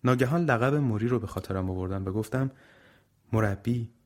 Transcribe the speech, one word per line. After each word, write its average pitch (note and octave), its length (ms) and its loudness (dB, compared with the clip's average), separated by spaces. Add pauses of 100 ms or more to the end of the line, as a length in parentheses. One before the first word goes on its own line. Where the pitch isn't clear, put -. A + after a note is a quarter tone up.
ناگهان B2+ 420 2
لقب C3 280 2
موری A#2 340 0
رو A#2+ 120 0
به G2+ 80 -6
خاطرم F#2+ 420 -4
آوردم F#2 360 -4
و F#2+ 60 -4
گفتم: B2+ 400 -2 (840)
"مربی." A2 580 0 (140)